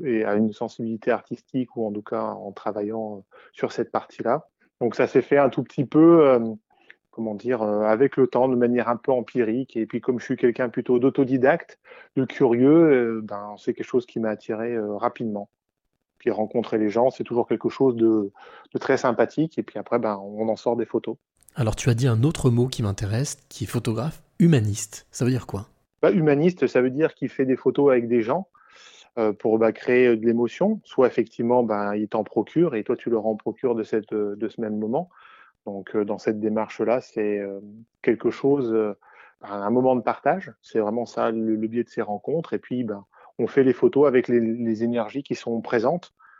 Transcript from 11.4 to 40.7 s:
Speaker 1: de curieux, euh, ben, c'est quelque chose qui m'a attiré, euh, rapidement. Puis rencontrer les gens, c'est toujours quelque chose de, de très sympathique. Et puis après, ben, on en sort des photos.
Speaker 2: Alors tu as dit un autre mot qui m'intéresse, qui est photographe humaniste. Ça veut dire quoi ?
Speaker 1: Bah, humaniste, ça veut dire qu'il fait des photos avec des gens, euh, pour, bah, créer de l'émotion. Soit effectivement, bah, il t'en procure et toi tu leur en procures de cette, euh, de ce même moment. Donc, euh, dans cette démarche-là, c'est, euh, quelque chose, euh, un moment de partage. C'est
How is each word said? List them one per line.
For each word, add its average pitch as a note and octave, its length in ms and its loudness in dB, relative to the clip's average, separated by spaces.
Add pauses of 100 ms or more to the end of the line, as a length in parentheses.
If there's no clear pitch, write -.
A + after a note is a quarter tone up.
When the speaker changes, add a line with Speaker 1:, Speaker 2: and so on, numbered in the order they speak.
Speaker 1:
de C3 80 0
curieux, B2+ 920 4
euh, - 40 -6
ben, G#2 360 -12
c'est - 160 -4
quelque - 120 -10
chose B2 200 -2
qui - 140 -8
m'a A2+ 100 -2
attiré, A2 420 -6
euh, G#2 240 -4
rapidement. G#2+ 540 -6 (680)
Puis A#2+ 140 -2
rencontrer A2 460 -4
les G#2+ 120 0
gens, A#2+ 200 2
c'est - 120 -8
toujours A#2 240 -2
quelque A#2 220 -2
chose C3 260 2
de, A2 380 2 (420)
de C3+ 60 -8
très C3+ 160 0
sympathique. B2+ 600 -2
Et A2+ 60 -2
puis - 160 -14
après, A#2 220 -2
ben, G#2+ 200 -2
on G#2 280 -6
en A2 80 -2
sort A#2 180 -2
des A#2 100 -2
photos. A2+ 300 -4 (400)
Speaker 2:
Alors A2 220 0
tu - 140 0
as A#2+ 40 2
dit B2+ 140 0
un A2+ 160 2
autre C#3+ 260 0
mot A#2+ 160 2
qui C3 160 -6
m'intéresse, G#2+ 540 -4 (120)
qui - 140 -14
est G#2+ 60 -6
photographe A#2+ 520 -4 (200)
humaniste. A#2 720 2
Ça - 120 -4
veut A#2+ 60 2
dire B2+ 160 -4
quoi ? F#2+ 220 -12 (340)
Speaker 1:
Bah, D#3+ 80 6
humaniste, D#3+ 560 2
ça B2+ 160 2
veut B2+ 80 2
dire D3 240 0
qu'il - 140 -6
fait C3+ 180 -2
des C3 80 2
photos C3+ 380 2
avec A#2+ 160 2
des A#2 140 2
gens, D3 260 -4 (680)
euh, A2 160 2
pour, A2 280 0
bah, A2+ 100 4
créer B2 460 4
de A2 100 -6
l'émotion. A#2+ 560 0
Soit - 240 2
effectivement, A#2+ 560 0
bah, G#2 340 -2
il G#2+ 120 -4
t'en G#2+ 160 -4
procure D3+ 500 -2
et G#2+ 80 -4
toi A#2+ 140 -2
tu - 140 -8
leur A2 140 0
en A2 120 -2
procures A2+ 400 -4
de A2 80 -4
cette, G#2+ 280 -4
euh, G#2 220 -4
de G#2+ 140 -6
ce - 120 -12
même G#2+ 160 -4
moment. A#2 340 -4 (560)
Donc, G2 280 -12
euh, G#2+ 100 0
dans G#2 140 -6
cette G#2+ 220 -2
démarche-là, A2 600 -2
c'est, G#2 380 -4
euh, G2 220 -8 (420)
quelque A#2 280 0
chose, C3+ 420 0
euh, G#2+ 220 0 (460)
un G2+ 300 -6
moment B2+ 240 2
de B2+ 80 -2
partage. D3 500 -2 (100)
C'est - 180 -4